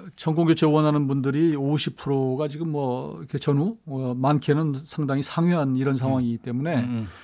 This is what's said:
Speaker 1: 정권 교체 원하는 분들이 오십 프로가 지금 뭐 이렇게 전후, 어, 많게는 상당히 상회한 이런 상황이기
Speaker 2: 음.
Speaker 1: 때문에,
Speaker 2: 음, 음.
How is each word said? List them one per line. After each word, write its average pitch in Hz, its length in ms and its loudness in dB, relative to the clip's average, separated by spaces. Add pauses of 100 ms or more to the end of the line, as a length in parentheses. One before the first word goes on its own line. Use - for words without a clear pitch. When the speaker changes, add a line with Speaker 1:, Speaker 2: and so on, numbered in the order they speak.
(160)
Speaker 1:
정권 160 320 0
교체 160 180 4
원하는 151 420 4
분들이 139 480 2
오십 143 420 -2
프로가 135 500 0
지금 156 240 -6
뭐 139 480 -4
이렇게 151 180 -8
전후, 151 480 2
어, 131 300 -4
많게는 147 600 2 (100)
상당히 139 360 -2
상회한 165 560 2
이런 135 180 2
상황이기 127 400 0
Speaker 2:
음. 113 80 -10
Speaker 1:
때문에, 135 320 -2
Speaker 2:
음, 123 140 0
음. 113 180 -4 (160)